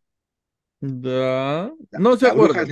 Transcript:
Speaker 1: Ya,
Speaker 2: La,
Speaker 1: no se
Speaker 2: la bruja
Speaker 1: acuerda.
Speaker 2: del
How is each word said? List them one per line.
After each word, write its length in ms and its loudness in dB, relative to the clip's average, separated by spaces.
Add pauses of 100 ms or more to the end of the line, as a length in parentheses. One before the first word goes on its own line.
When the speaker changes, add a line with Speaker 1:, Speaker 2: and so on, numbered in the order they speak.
(800)
Speaker 1:
Ya, 880 -4 (200)
Speaker 2:
La, 80 -14
Speaker 1:
no 180 4
se 100 2
Speaker 2:
la 60 2
bruja 260 4
Speaker 1:
acuerda. 60 -2
Speaker 2:
del 60 -12